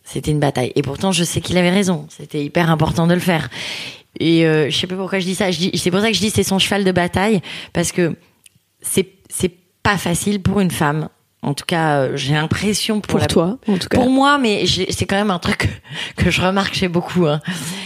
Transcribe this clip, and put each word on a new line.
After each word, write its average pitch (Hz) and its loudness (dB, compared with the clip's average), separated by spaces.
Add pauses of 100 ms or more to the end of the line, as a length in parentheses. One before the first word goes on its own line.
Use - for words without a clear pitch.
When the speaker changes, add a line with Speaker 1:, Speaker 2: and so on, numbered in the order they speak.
Speaker 1:
C'était 147 -6
une 151 0
bataille. 139 0
Et 147 2
pourtant, 143 -2
je 170 0
sais - -4
qu'il - -4
avait 175 4
raison. 180 0
C'était 147 -8
hyper 165 0
important 160 2
de 170 4
le 180 2
faire. 170 0 (720)
Et, 165 4
euh, 156 2
je - -4
sais - -2
pas 185 -6
pourquoi 190 -4
je 175 -4
dis 185 -2
ça. 190 0
Je 165 -2
dis, 180 0
c'est 180 0
pour 180 2
ça 220 2
que 220 0
je 170 -2
dis 208 0
c'est 202 0
son 190 0
cheval 202 0
de 185 4
bataille, 185 2 (320)
parce 170 -2
que 175 0 (680)
c'est, - -2 (220)
c'est - -2 (300)
pas 208 2
facile 185 -2
pour 190 2
une 185 2
femme 151 -2 (340)
en 143 -2
tout - -8
cas, 156 2
euh, 131 -2
j'ai 139 0
l'impression 196 0
pour - -10
Speaker 2:
Pour - 2
Speaker 1:
la 147 2
Speaker 2:
toi, 180 2
en 202 2
tout - -4
cas. - 2
Speaker 1:
Pour 254 4
moi, 277 4
mais 220 2
j'ai... 180 -2
c'est - -2
quand 196 0
même 208 2
un 175 -2
truc - -2 (240)
<laughs> - -10
que, - 0
que 180 4
je 143 0
remarque 190 0
chez 190 0
beaucoup, 175 0
hein. 151 0 (460)